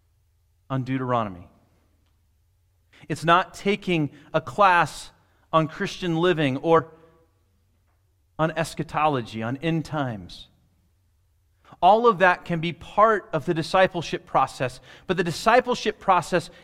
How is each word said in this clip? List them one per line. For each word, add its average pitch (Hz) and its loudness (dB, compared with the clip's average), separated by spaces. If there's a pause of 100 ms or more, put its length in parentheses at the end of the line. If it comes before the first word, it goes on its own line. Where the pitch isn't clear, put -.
(720)
on 131 -4
Deuteronomy. 120 -4 (1600)
It's 151 -8
not 175 4
taking 185 -2 (240)
a 156 0
class 175 2 (420)
on 160 2
Christian 180 -6
living 160 0
or 160 2 (1500)
on 160 0
eschatology, 147 -4
on 123 -6
end 160 -4
times. 120 -10 (1300)
All 220 6
of 190 4
that 180 2
can 170 -4
be 170 -4
part 214 0
of 156 -4
the 180 -2
discipleship 175 0
process, - -2 (260)
but 180 -2
the 190 -2
discipleship 226 0
process 180 0 (160)